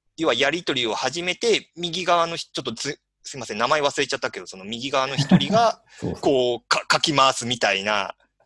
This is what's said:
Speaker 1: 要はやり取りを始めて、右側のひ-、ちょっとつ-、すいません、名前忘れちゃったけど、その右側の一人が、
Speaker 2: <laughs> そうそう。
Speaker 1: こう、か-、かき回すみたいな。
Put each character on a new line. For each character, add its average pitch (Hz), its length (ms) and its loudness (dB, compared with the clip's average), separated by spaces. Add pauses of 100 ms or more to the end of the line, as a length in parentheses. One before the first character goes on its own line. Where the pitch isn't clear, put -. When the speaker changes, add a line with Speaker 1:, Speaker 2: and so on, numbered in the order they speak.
(160)
Speaker 1:
要 160 120 0
は 123 60 6
や 135 160 2
り 170 140 -2
取 135 180 0
り 117 60 0
を 104 80 0
始 131 260 -2
め 180 140 -4
て、 214 400 0
右 175 300 -6
側 175 220 4
の 165 100 -6
ひ-、 - 140 -12
ち - 80 -8
ょ - 20 -4
っ - 20 -18
と 120 100 -6
つ-、 139 260 -8 (240)
す - 120 -14
い 135 40 -10
ま 113 60 -8
せ 117 80 -8
ん、 104 40 -4
名 117 100 2
前 151 140 2
忘 143 180 0
れ 139 80 0
ち - 60 -4
ゃ 135 40 -2
っ - 20 -12
た 127 120 -4
け - 80 -12
ど、 90 80 -14
そ 95 100 -16
の 92 60 -14
右 117 260 -8
側 135 160 0
の 135 100 -6
一 143 200 2
人 139 160 -2
が、 220 400 2
Speaker 2:
<laughs> - 80 -20
そ - 80 -8
う 87 60 -4
そ - 40 -10
う。 - 40 -14
Speaker 1:
こ 127 340 2
う、 - 120 -14
か-、 - 200 -2
か 151 140 2
き 160 140 0
回 135 180 6
す - 120 -6
み 123 140 -4
た 104 140 2
い 98 100 -2
な。 101 320 -2 (300)